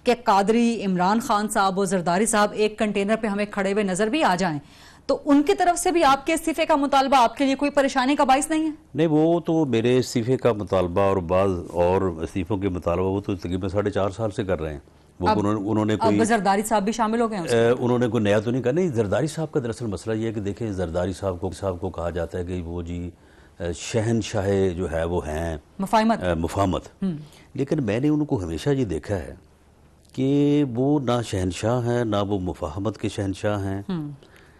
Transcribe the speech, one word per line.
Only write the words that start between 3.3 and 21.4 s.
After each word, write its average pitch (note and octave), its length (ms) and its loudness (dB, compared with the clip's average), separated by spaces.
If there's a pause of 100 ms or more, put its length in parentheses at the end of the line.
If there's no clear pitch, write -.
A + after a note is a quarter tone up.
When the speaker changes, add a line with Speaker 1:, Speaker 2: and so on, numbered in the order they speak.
Speaker 1:
खड़े G3 200 -2
हुए G3+ 120 0
नज़र F#3+ 260 0
भी D4+ 120 0
आ G#3 140 2
जाएं, E3 260 -2 (460)
तो C#4 80 2
उनकी D4 380 4
तरफ F4+ 220 2
से F4 160 0
भी E4 100 2
आपके C#4 320 2
इस्तीफे D#4+ 320 -2
का D#4+ 100 2
मुतालबा C#4 420 4
आपके A#3 280 2
लिए C4+ 100 2
कोई C#4+ 140 0
परेशानी C4+ 460 2
का D4 100 4
बाइस C4 260 4
नहीं D#4 120 0
है? D#4 100 -2 (220)
Speaker 2:
नहीं, D#3 120 2
वो D#3+ 320 4
तो D#3+ 260 2
मेरे B2 320 4
इस्तीफे B2 400 0
का A#2+ 160 2
मुतालबा F#2 480 0
और G2 180 4
बाज़ F#2 320 2
और F2 720 0
इस्तीफों G2 340 -4
के G2 120 -2
मुतालबा F2 340 -2
वो F#2+ 180 0
तो G2+ 140 -4
तकरीबन F2+ 320 -4
साढ़े G2+ 240 -2
चार G2+ 200 0
साल G#2 200 -4
से A2+ 120 -4
कर F#2 160 -2
रहे D#2 140 -6
हैं। C#2+ 80 -12 (400)
वो - 60 0
Speaker 1:
अब, G#3+ 100 2
Speaker 2:
उन्होंने, G#2 220 0
उन्होंने A2 340 0
Speaker 1:
अब G3+ 60 0
Speaker 2:
कोई - 260 2
Speaker 1:
जरदारी G3+ 380 2
साहब G#3 200 0
भी A3 100 -2
शामिल A3+ 280 -2
हो A#3 60 0
गए A3 80 -6
हैं F3 100 -6
उसमें? A#2 240 2
Speaker 2:
अ, B2+ 100 2
उन्होंने B2 280 2
कोई A2+ 140 0
नया G#2 180 4
तो A2+ 120 -2
नहीं B2+ 100 -2
कहा। A#2+ 120 0
नहीं, F3 180 0
जरदारी A2 360 0
साहब D#3 220 -6
का D#3 100 -2
दरअसल A#2+ 280 -6
मसला G#2+ 260 -4
ये A2 140 -2
है A2+ 60 -4
कि A2+ 60 -6
देखिए G2+ 340 -4
जरदारी F2+ 400 -2
साहब F#2 260 -6
को, F#2 120 -4